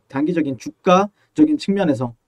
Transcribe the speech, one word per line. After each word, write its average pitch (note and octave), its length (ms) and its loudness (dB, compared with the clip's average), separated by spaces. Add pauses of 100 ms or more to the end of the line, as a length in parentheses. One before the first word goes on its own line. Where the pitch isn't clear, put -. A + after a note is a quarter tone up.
단기적인 D3 520 -2
주가적인 F3+ 1000 0
측면에서, C3+ 560 -2 (140)